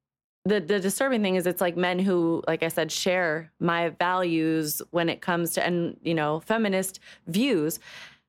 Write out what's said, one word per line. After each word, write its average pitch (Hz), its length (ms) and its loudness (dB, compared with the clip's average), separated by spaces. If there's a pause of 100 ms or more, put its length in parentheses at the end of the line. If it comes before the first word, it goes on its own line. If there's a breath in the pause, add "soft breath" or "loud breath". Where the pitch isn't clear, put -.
(460)
the, 208 140 2
the 190 200 0
disturbing 233 420 0
thing 185 120 2
is 180 120 0
it's, 180 140 0
like, 175 160 0
men 180 220 0
who, 175 480 2
like 160 160 0
I 160 60 0
said, 160 220 -2
share 170 720 0
my 170 300 0
values 160 880 0 (100)
when 170 200 0
it - 100 -6
comes 170 340 -2
to, - 120 0
and, 170 360 -2
you 165 120 -2
know, 151 260 0
feminist 196 580 -2 (280 loud breath)
views. 170 520 0 (500 loud breath)